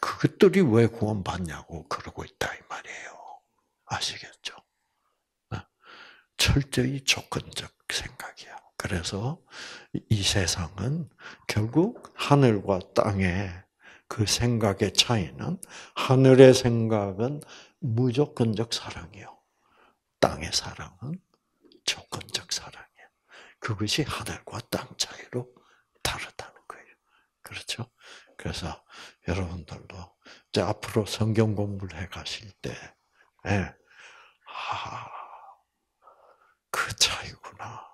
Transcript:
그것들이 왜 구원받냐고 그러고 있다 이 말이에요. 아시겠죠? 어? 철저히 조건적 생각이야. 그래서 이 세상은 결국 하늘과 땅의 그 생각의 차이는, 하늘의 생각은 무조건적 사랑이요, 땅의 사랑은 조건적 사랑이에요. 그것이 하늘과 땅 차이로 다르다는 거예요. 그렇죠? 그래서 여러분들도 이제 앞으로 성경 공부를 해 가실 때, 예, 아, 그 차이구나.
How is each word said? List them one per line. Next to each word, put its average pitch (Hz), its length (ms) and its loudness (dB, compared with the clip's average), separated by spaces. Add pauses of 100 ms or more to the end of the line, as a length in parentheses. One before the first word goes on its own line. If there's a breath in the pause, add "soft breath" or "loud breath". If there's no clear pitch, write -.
그것들이 - 600 4
왜 117 260 6
구원받냐고 90 1000 -4
그러고 - 360 -10
있다 - 300 -8
이 - 40 -16 (100)
말이에요. - 480 -14 (720)
아시겠죠? - 680 -8 (960)
어? - 80 -10 (760 loud breath)
철저히 135 680 0
조건적 - 720 -6 (200)
생각이야. - 640 -10 (200)
그래서 101 640 -4 (680 loud breath)
이 104 140 2
세상은 98 880 -2 (400 loud breath)
결국 143 640 0
하늘과 107 640 4 (160)
땅의 95 680 0 (440 loud breath)
그 - 160 0
생각의 107 680 2
차이는, 117 680 0 (360 loud breath)
하늘의 131 580 12
생각은 113 840 0 (400 loud breath)
무조건적 117 920 0
사랑이요, - 640 -12 (840 soft breath)
땅의 80 320 0
사랑은 - 680 -8 (640)
조건적 - 680 -8
사랑이에요. - 340 -12 (720 loud breath)
그것이 107 440 -2
하늘과 - 580 -8 (100)
땅 - 260 -6
차이로 - 560 -8 (500 soft breath)
다르다는 - 520 -8 (140)
거예요. - 180 -20 (560)
그렇죠? - 480 -10 (460 loud breath)
그래서 - 460 -8 (460 loud breath)
여러분들도 90 880 -8 (340 loud breath)
이제 110 120 0
앞으로 101 440 -2
성경 110 480 2
공부를 98 460 -6
해 92 60 -8
가실 - 440 -12 (120)
때, 60 120 -8 (720 soft breath)
예, 98 280 -2 (960 loud breath)
아, - 360 -8 (1600 loud breath)
그 - 260 -4
차이구나. - 960 -6